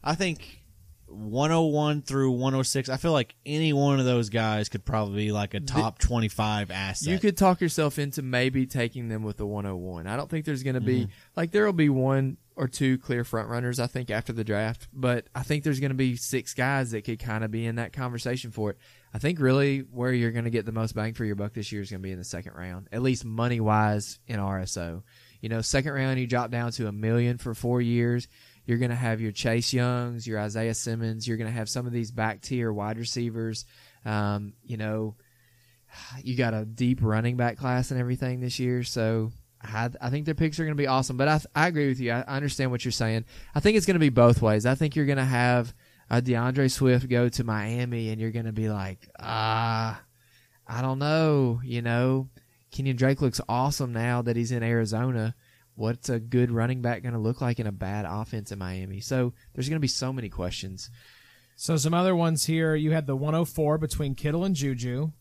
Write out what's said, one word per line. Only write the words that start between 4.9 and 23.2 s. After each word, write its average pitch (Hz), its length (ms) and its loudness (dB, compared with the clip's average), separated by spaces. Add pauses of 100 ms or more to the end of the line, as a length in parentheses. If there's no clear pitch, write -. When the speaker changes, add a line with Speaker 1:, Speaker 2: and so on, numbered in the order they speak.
Speaker 1:
be, 104 60 0
like, 104 220 -2
a 98 60 -4
Speaker 2:
The 139 60 -6
Speaker 1:
top 131 340 0
twenty-five 107 720 0
asset. 95 400 -4
Speaker 2:
You 190 80 2
could 202 160 2
talk 185 240 4
yourself 156 400 0
into 139 220 -4
maybe 127 440 2
taking 120 420 -4
them 110 140 -4
with 104 140 -6
the 107 100 -4
one 101 200 -4
oh 95 100 -4
one. 90 320 -8
I 110 80 -4
don't 147 120 -6
think 156 160 -4
there's 135 200 -4
gonna 131 160 0
be, 123 220 2
Speaker 1:
Mm-hmm. 101 80 -4 (260)
Speaker 2:
like, 170 160 -2
there'll 208 200 4
be 156 160 4
one 135 480 2 (200)
or 135 100 0
two 131 320 2
clear 120 240 -2
front 110 280 -4
runners, 120 280 -2
I 123 80 0
think, 127 240 -6
after 113 220 -4
the 113 100 -4
draft, 107 500 -2
but 127 420 0
I 127 80 -6
think 147 200 -2
there's 147 160 0
gonna 135 160 0
be 127 220 2
six - 380 -4
guys 131 380 0
that 107 120 -6
could 113 160 -4
kinda 110 280 -4
be 113 180 -2
in 117 100 -2
that 117 160 -6
conversation 123 580 -6
for 104 200 -2
it. - 80 -10 (360)
I 110 40 -6
think 156 220 -2
really 139 400 4
where 123 320 -4
you're 120 200 2
gonna 117 180 -2
get 113 160 0
the 113 60 -6
most 110 220 -2
bang 110 200 -2
for 120 100 -4
your 104 120 -2
buck 104 160 -4
this 104 180 -8
year 104 120 -6
is 95 80 -10
gonna 95 120 -10
be 95 100 -8
in 90 60 -8
the 90 60 -12
second - 300 -10
round, 90 360 -12
at 113 120 -4
least 131 220 0